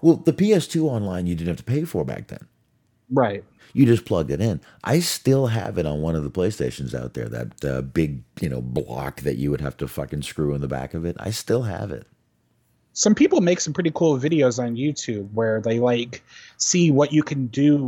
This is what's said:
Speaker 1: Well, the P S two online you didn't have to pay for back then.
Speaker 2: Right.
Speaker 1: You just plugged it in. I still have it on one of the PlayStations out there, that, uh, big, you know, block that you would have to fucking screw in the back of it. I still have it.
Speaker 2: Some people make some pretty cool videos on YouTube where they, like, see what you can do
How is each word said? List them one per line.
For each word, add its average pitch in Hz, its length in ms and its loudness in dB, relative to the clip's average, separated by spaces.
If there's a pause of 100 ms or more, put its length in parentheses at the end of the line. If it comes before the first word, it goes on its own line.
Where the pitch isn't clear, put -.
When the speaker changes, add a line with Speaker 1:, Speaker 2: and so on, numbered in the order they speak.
Speaker 1:
Well, 160 160 6
the - 160 2
P 208 220 2
S 165 120 2
two 156 220 0
online 98 380 -2
you 87 80 0
didn't 82 140 -4
have 85 100 -2
to - 60 -18
pay 143 200 -2
for 92 200 -2
back 64 240 -8
then. - 180 -16 (640)
Speaker 2:
Right. 113 340 2 (300)
Speaker 1:
You 139 120 6
just 117 180 4
plugged 80 260 0
it 71 100 -2
in. 104 200 0 (240)
I 156 160 2
still 135 460 2
have 113 320 -2
it 80 80 0
on 76 160 -2
one 82 120 0
of 76 100 -2
the 71 60 -6
PlayStations 69 640 -4
out 62 200 -8
there, 58 140 -8
that, 58 360 -8
uh, 65 180 -2
big, 69 400 -2 (180)
you 78 100 -2
know, 64 100 -6
block 64 640 -6
that 69 140 -2
you 69 140 -2
would 71 120 -2
have 69 160 -6
to 69 100 -6
fucking 73 340 -8
screw 71 320 -4
in 71 60 -4
the 69 80 -6
back 65 260 -8
of 82 120 -6
it. 87 120 -6
I - 120 -8
still 117 320 -2
have 98 280 -6
it. - 160 -12 (840)
Speaker 2:
Some 214 220 2
people 330 260 4
make 180 200 4
some 151 120 -4
pretty 170 220 -2
cool 151 240 2
videos 131 440 2
on 117 140 -4
YouTube 117 560 -4
where 110 300 0
they, 113 180 0
like, 120 420 0 (360)
see 170 320 4
what 143 240 4
you 151 80 6
can 139 240 -4
do 143 420 4